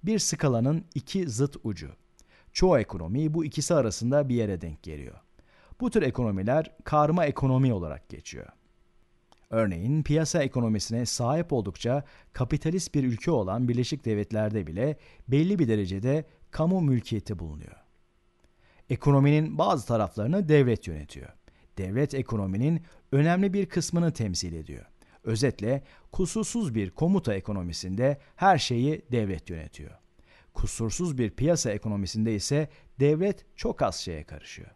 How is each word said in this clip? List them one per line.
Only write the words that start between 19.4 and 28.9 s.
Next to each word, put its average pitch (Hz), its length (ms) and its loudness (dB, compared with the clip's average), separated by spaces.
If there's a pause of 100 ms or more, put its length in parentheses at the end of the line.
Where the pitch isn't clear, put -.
bazı 165 280 2
taraflarını 120 640 0
devlet 135 380 4
yönetiyor. 73 420 -12 (500)
Devlet 113 360 -2
ekonominin 123 680 -2 (300)
önemli 175 400 4
bir 196 140 0
kısmını 170 460 0
temsil 90 400 -4
ediyor. 78 320 -12 (400)
Özetle 117 580 0 (300)
kusursuz 190 640 -2
bir 98 160 0
komuta 170 440 0
ekonomisinde 98 840 -2 (180)
her 180 220 6
şeyi 127 440 0 (100)